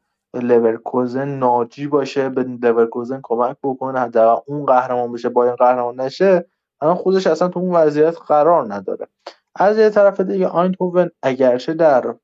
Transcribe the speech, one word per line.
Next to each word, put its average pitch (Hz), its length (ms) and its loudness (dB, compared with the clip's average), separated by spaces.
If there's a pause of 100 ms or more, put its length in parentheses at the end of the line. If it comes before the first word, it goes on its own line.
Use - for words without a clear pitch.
(340)
لورکوزن 123 920 -2
ناجی 127 580 -2
باشه، 139 420 -2
به 131 140 -4
لورکوزن 120 800 -2
کمک 123 400 -4
بکنه، 131 380 -4
حداقل 117 460 2
اون 143 200 -8
قهرمان 123 460 0
بشه، 120 160 -6
بایرن 123 260 0
قهرمان 123 460 0
نشه. 175 460 0 (340)
الان 160 140 2
خودش 190 320 0
اصلاً 175 220 0
تو 180 120 -6
اون 180 140 -4
وضعیت 156 440 2
قرار 151 560 2
نداره. 98 340 -10 (460)
از 214 240 2
یه 214 120 4
طرف 202 300 2
دیگه 190 260 -2
آیندهوون 180 640 0 (120)
اگرچه 131 520 0
در 143 500 2